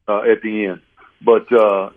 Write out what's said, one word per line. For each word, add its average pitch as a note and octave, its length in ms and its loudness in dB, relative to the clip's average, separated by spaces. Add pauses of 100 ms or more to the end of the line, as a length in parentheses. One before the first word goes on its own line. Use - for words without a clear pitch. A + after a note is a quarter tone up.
uh, G#2 120 -2
at A2+ 220 0
the G#2+ 220 -6
end. F#2 160 -8 (400)
But, A2+ 320 0
uh, G2+ 440 2